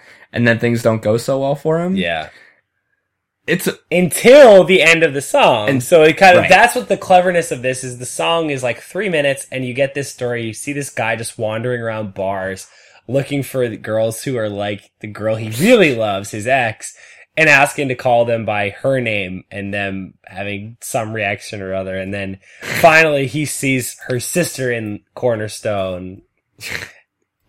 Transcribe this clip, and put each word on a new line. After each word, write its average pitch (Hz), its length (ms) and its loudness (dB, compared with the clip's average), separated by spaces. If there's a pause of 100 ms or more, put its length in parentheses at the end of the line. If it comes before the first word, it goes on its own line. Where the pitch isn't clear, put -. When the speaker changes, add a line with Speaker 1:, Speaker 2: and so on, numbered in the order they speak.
(340)
Speaker 1:
and 120 140 2
then 117 120 4
things 120 240 0
don't 113 200 2
go 110 140 2
so 135 220 -2
well 139 160 -2
for 156 240 -2
him. 180 160 -2
Speaker 2:
Yeah. 85 340 -4 (1160)
Speaker 1:
It's 180 220 -2
a - 80 -4 (160)
Speaker 2:
Until 202 720 8
the 175 180 4
end 160 220 4
of 151 100 2
the 139 80 -4
song. 135 480 2
Speaker 1:
And 135 140 0
Speaker 2:
So 160 200 6
it 156 140 6
kind 190 200 8
of, - 60 4
Speaker 1:
right. 170 60 2
Speaker 2:
that's 208 260 6
what 240 120 -6
the 190 100 0
cleverness 180 540 2
of 135 100 -8
this 127 220 -4
is. 127 140 -10
The 123 80 -12
song 165 440 -2
is, 135 140 -4
like, 120 160 -4
three 196 300 -8
minutes 143 420 -2
and 131 140 -8
you 123 80 -8
get 135 200 -2
this 139 180 -8
story. 120 340 -6
You 110 80 -8
see 143 200 -10
this 139 160 -8
guy 113 260 -4
just 113 220 -10
wandering 117 440 -6
around 110 320 -8
bars 95 540 -8 (400)
looking 139 340 -4
for 127 260 -4
the 107 100 -8
girls 110 460 -4
who 131 140 -6
are, 107 120 -4
like, 104 500 -8
the 110 80 -14
girl 104 280 -4
he 110 140 -8 (140)
really 196 320 4
loves, 104 360 -4
his 107 160 -10
ex, 123 480 -4 (400)
and 160 140 2
asking 143 380 2
to 127 80 -4
call 120 300 2
them 113 200 -4
by 104 240 -4
her 135 320 -2
name 101 480 -4
and 101 240 -10
them 98 400 -6 (140)
having 101 540 -10
some 110 320 -6
reaction 104 480 -6
or 95 120 -8
other. 95 220 -6
And 95 180 -8
then 98 260 -8 (220)
finally 156 640 2
he 147 200 -4
sees 131 520 -4 (100)
her 123 120 -4
sister 131 520 -4
in 107 280 -6 (160)
Cornerstone. 101 1080 -4 (1300)